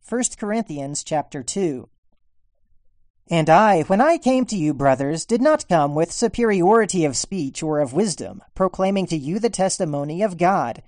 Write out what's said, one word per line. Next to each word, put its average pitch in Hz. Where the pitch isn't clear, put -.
First -
Corinthians 156
chapter 147
two. 151
And 160
I, 180
when 196
I 320
came 254
to 208
you, 151
brothers, 139
did 226
not 302
come 147
with 156
superiority 202
of 135
speech 147
or 156
of 131
wisdom, 151
proclaiming 190
to 165
you 156
the 220
testimony 165
of 190
God. 165